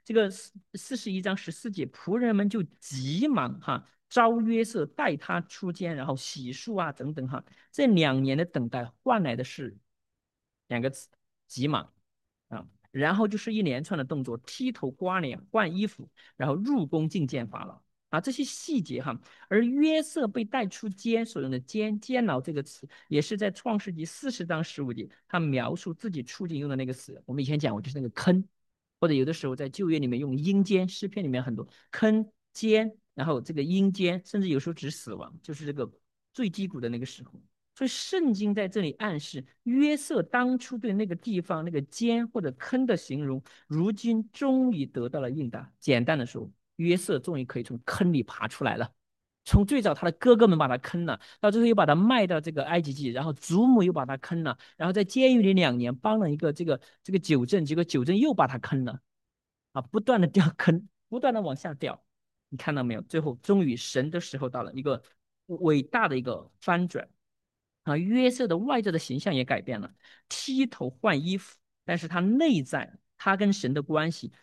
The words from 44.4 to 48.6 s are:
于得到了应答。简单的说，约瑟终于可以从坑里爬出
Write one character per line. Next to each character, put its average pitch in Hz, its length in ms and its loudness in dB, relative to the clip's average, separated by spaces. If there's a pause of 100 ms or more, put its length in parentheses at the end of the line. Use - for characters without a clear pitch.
于 147 160 -2
得 123 220 -4
到 151 100 -4
了 131 100 -4
应 135 220 -4
答。 117 300 -12
简 123 240 4
单 160 120 2
的 127 80 -2
说， 117 240 -10 (280)
约 170 200 2
瑟 180 220 0
终 156 200 -4
于 127 60 -4
可 123 140 -8
以 120 60 -6
从 120 200 -10
坑 180 280 2
里 135 100 4
爬 - 240 -8
出 - 160 -10